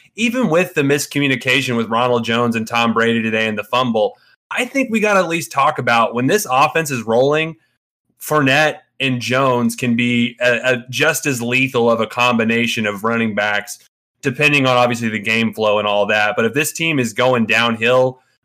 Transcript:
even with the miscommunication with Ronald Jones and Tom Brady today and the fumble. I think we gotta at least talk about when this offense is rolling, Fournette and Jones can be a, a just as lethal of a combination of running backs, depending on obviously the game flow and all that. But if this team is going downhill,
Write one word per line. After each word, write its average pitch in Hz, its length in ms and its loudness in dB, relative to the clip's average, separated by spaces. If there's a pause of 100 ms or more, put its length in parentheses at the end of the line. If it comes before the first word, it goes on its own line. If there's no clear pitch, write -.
(160)
even 233 340 0
with 180 240 0
the 156 80 0
miscommunication 135 960 0
with 110 120 -2
Ronald 120 360 0
Jones 117 300 0
and 113 120 -4
Tom 117 260 0
Brady 117 280 0
today 110 260 0
and 107 100 -4
the 104 60 -6
fumble. 117 540 0 (340)
I 240 140 -4
think 262 260 -4
we 226 80 0
gotta 202 200 2
at 175 100 0
least 170 220 -4
talk 147 280 0
about 117 340 2
when 123 140 0
this 185 220 0
offense 151 420 2
is 117 120 -4
rolling, 143 520 2 (640)
Fournette 147 600 2 (200)
and 131 200 -2
Jones 120 560 0
can 120 200 0
be 120 440 0
a, 123 340 2
a 120 160 -6
just 143 360 0
as 131 160 -2
lethal 123 500 0
of 113 80 0
a 110 80 -2
combination 117 800 0
of 101 180 -6
running 113 320 -2
backs, 104 440 -4 (420)
depending 143 440 0
on 127 120 4
obviously 120 320 0
the 107 100 -4
game 110 340 -2
flow 107 260 0
and 104 80 -2
all 104 180 0
that. 107 320 0
But 113 80 0
if 110 80 -2
this 151 180 -2
team 165 260 -4
is 120 140 -2
going 123 340 0
downhill, 117 760 0 (240)